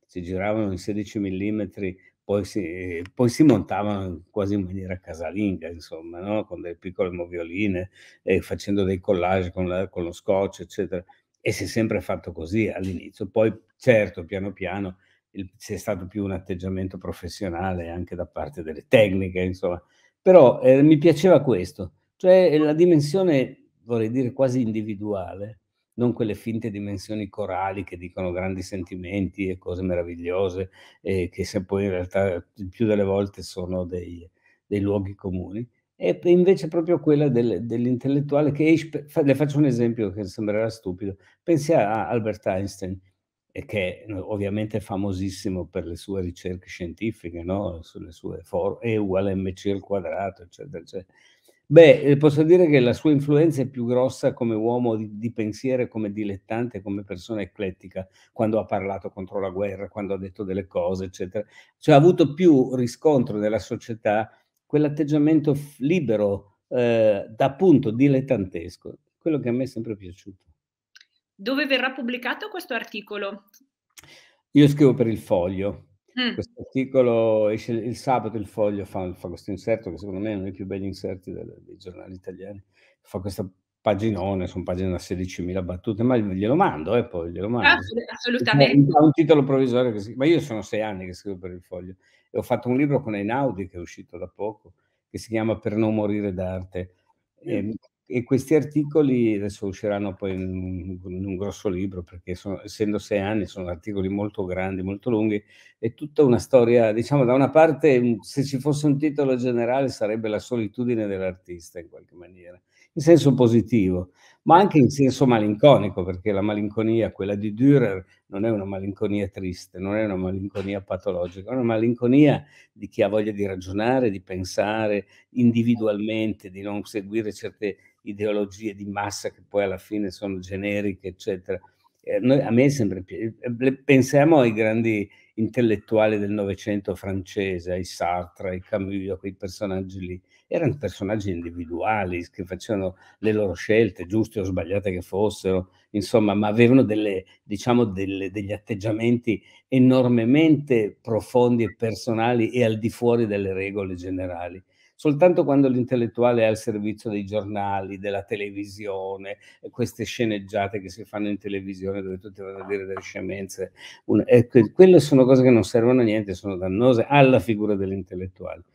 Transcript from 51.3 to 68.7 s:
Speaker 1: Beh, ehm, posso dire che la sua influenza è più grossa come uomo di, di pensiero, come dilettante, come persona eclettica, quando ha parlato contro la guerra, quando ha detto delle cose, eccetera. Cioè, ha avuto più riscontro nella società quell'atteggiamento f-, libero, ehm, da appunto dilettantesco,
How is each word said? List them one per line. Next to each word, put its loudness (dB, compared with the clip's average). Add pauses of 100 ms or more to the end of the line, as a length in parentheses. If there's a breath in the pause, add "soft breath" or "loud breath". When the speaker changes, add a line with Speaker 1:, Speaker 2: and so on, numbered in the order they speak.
Speaker 1:
Beh, 10
ehm, 4
posso 4
dire 6
che 6
la 4
sua 0
influenza 2
è -4
più -8
grossa 0
come -2
uomo 0
di, -8
di -6
pensiero, -4
come -8
dilettante, -6
come -8
persona -8
eclettica, -10 (240 soft breath)
quando 0
ha -2
parlato -6
contro -10
la -4
guerra, -6
quando -8
ha -4
detto -12
delle -4
cose, -4
eccetera. -8 (320 soft breath)
Cioè, 4
ha 10
avuto 6
più 4
riscontro 0
nella 0
società -4 (340 soft breath)
quell'atteggiamento 2
f-, -8
libero, 0
ehm, 2
da 2
appunto 4
dilettantesco, -2 (200)